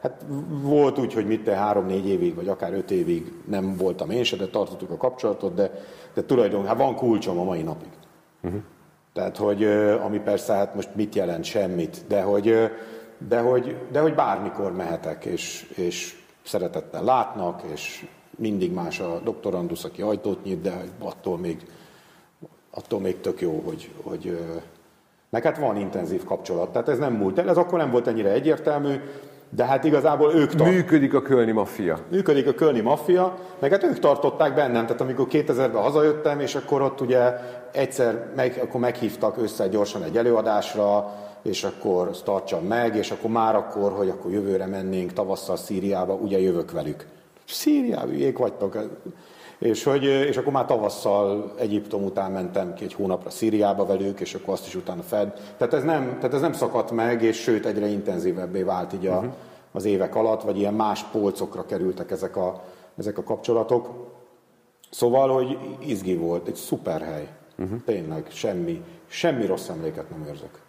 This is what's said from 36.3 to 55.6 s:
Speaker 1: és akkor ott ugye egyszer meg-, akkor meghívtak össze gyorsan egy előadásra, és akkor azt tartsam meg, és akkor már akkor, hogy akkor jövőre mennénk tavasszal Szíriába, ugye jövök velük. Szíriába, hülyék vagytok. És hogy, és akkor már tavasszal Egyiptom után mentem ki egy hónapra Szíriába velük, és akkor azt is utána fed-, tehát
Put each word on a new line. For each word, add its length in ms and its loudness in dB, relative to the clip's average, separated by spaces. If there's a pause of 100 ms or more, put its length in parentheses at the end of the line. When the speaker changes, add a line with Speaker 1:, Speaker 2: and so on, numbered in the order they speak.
Speaker 1:
és 140 -2
akkor 280 0
ott 180 0
ugye 320 4 (400)
egyszer 640 0
meg-, 260 0
akkor 180 -4
meghívtak 580 0
össze 300 -2
gyorsan 340 0
egy 140 -4
előadásra, 960 2 (300)
és 220 -4
akkor 440 0
azt 160 -8
tartsam 420 -2
meg, 300 0
és 140 0
akkor 200 -4
már 240 4
akkor, 380 0
hogy 160 0
akkor 240 -4
jövőre 340 0
mennénk 460 -4
tavasszal 440 -2
Szíriába, 580 -2
ugye 260 0
jövök 320 2
velük. 340 -6 (400)
Szíriába, 640 0
hülyék 280 0
vagytok. 380 -2 (840)
És 260 2
hogy, 200 2
és 320 2
akkor 160 -2
már 140 2
tavasszal 920 2
Egyiptom 460 -2
után 260 -2
mentem 440 -4
ki 100 -10
egy 100 -10
hónapra 360 -2
Szíriába 560 2
velük, 340 0
és 140 -6
akkor 200 -4
azt 120 -8
is 80 -12
utána 280 -6
fed-, 380 -2 (160)
tehát 180 2